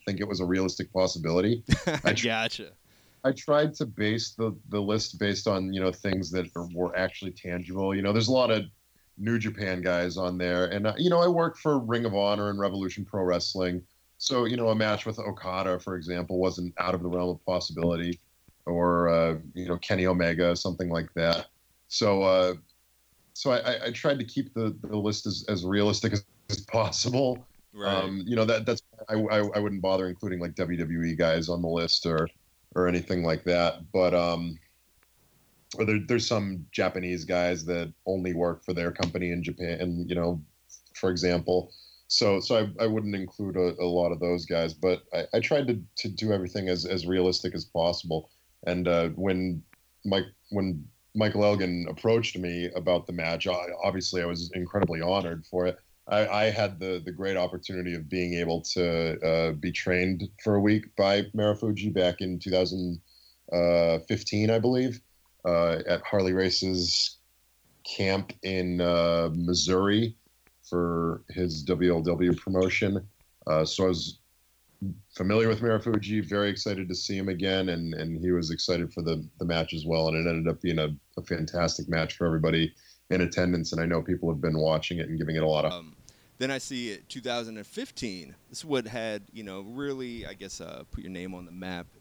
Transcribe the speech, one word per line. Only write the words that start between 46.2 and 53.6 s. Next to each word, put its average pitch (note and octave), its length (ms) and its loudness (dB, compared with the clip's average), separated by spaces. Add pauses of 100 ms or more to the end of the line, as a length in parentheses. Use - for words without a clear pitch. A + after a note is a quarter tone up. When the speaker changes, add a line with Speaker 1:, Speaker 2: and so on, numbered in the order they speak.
Speaker 1:
everything F#2+ 380 -2
as, F2 160 0
as F2+ 200 -2
realistic F2+ 480 2
as E2 120 -6
possible. E2 680 -2 (360)
And, F2+ 200 0
uh, E2+ 220 4
when F2+ 520 0 (440)
Mike, G2 200 2 (240)
when F#2+ 340 -2 (300)
Michael G#2 300 2
Elgin F#2 460 2
approached A2+ 480 2
me F2 380 -4
about F2 300 2
the F#2 80 -8
match, E2 340 -2
I, F2 180 -2 (180)